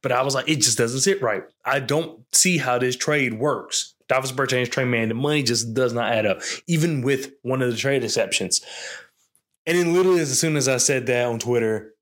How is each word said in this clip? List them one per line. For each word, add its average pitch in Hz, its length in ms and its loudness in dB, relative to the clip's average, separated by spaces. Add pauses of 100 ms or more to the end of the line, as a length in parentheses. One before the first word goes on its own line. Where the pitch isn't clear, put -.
But 131 100 -2
I 127 120 2
was 139 100 -2
like, 131 160 -2
"It 151 120 0
just - 180 2
doesn't 120 220 0
sit 196 200 0
right. 107 220 -2 (200)
I 135 160 0
don't 147 400 -4 (140)
see 180 240 4
how 123 220 0
this 127 160 0
trade 139 400 -2
works." 127 580 -4 (160)
Davis 131 220 0
Bertans, 127 400 0
Tre 131 140 0
Mann, 117 240 0
the 113 40 -2
money 143 300 0
just 117 320 -2
does 123 180 2
not 117 180 -2
add 110 140 2
up, 95 160 -2 (240)
even 160 380 0
with 135 280 -2 (120)
one 131 180 -2
of 123 80 0
the 117 80 -2
trade 135 260 0
exceptions. 101 560 0 (1080)
And 170 100 2
then 170 160 2
literally 180 280 4
as 131 180 -2
soon 160 160 2
as 135 120 2
I 131 100 2
said 123 280 0
that 123 220 2
on 117 100 -2
Twitter, 113 640 0